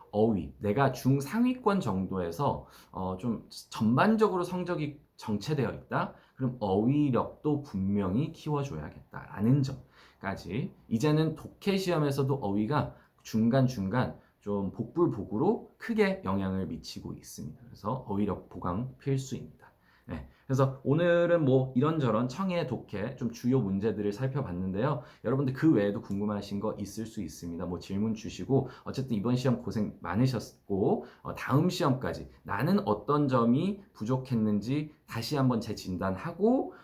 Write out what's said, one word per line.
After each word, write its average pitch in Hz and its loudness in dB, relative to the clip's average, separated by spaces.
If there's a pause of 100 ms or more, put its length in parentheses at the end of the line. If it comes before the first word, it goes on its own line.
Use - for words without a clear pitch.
(120)
어휘, 104 2
내가 131 2
중상위권 202 0
정도에서, 92 -2 (240)
어, 92 -6
좀 - -4 (220)
전반적으로 180 4
성적이 165 -4 (160)
정체되어 113 -2
있다? 120 -6 (220)
그럼 131 -2
어휘력도 127 2
분명히 98 0
키워줘야겠다라는 120 -2
점까지. - -8 (160)
이제는 151 2
독해 - -2
시험에서도 147 2
어휘가 107 0 (300)
중간중간 113 2 (300)
좀 98 -2
복불복으로 147 0
크게 208 0
영향을 95 -2
미치고 85 -10
있습니다. - -12
그래서 127 -6
어휘력 98 -2
보강 92 -4
필수입니다. - -6 (320)
네, 73 -10 (200)
그래서 131 2
오늘은 170 4
뭐 131 4
이런저런 127 2
청해, 175 -2
독해 110 -6
좀 120 -4
주요 127 2
문제들을 101 0
살펴봤는데요. 101 -2 (220)
여러분들 131 0
그 156 4
외에도 101 2
궁금하신 101 -2
거 107 -2
있을 107 -6
수 107 -8
있습니다. 85 -8
뭐 87 -4
질문 104 -2
주시고, 98 -2 (160)
어쨌든 123 -4
이번 117 2
시험 123 0
고생 104 -4
많으셨고, 110 0 (180)
어, - -8
다음 160 2
시험까지 127 -2 (120)
나는 135 2
어떤 143 2
점이 127 2 (100)
부족했는지 120 0 (140)
다시 117 -4
한번 127 4
재진단하고, 104 0 (100)